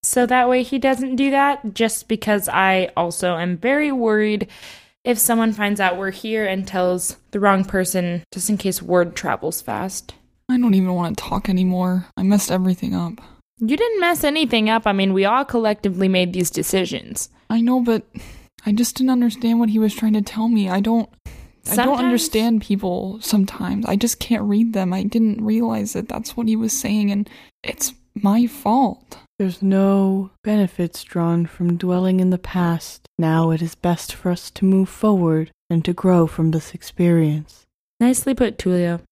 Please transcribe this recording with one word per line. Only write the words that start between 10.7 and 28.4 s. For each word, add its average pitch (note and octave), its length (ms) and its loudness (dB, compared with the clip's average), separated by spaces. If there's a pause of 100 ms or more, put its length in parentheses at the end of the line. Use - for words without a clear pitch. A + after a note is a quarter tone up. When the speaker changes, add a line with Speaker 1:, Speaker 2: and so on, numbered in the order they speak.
Speaker 2:
even F#3 200 2
wanna F3 220 -2
talk - 320 -6
anymore. F#3 580 0 (100)
I F#3+ 60 -4
messed G3 280 2
everything F#3 440 -2
up. F3 200 -4 (440)
Speaker 1:
You A#3 180 0
didn't A4+ 240 0
mess F4 240 0
anything C4+ 440 2
up. A3 180 0
I G#3 60 2
mean, G3 220 2
we G3 100 2
all B3 200 2
collectively G#3 640 0
made F#3 240 2
these F3 180 -2
decisions. - 800 -4 (180)
Speaker 2:
I A3+ 120 2
know, B3 200 2
but A#3 240 0 (640)
I G#3+ 60 2
just A#3 240 0
didn't B3+ 140 2
understand A#3 500 2
what A3 100 2
he A3 80 2
was G#3+ 160 2
trying A3 200 0
to G#3 80 0
tell A3 260 -2
me. G#3 200 2
I F#3 120 0
don't, A3+ 280 0 (600)
I - 60 -2
don't B3 120 2
Speaker 1:
Sometimes C4+ 140 2
Speaker 2:
understand A3+ 640 2
people G3 600 -4
sometimes. G3 640 -2
I G3 100 0
just A#3 240 0
can't G#3+ 220 0
read G#3+ 300 2
them. F#3 200 -2
I F#3+ 120 -2
didn't G#3+ 400 0
realize A3 500 -2
that - 140 -6
that's - 280 -10
what A#3 120 -2
he A3 80 2
was A3 220 -2
saying, G#3 320 0
and G3+ 200 -4 (320)
it's - 320 -8 (200)
my G#3 320 2